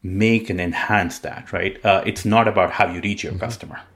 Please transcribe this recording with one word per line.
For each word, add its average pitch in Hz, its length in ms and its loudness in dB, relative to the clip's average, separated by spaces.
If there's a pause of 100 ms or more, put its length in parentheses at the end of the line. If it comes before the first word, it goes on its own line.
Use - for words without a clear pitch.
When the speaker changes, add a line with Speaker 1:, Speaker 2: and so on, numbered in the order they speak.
Speaker 1:
make 107 480 2
and 90 100 -2
enhance 87 600 -2
that, - 320 -12
right? 95 320 -4
Uh, 98 220 4
it's - 180 -4
not 110 240 4
about 98 240 2
how 101 200 2
you 90 80 -6
reach 101 220 -4
your 76 100 -6
Speaker 2:
Mm-hmm. 92 80 -6
Speaker 1:
customer. - 400 -10 (160)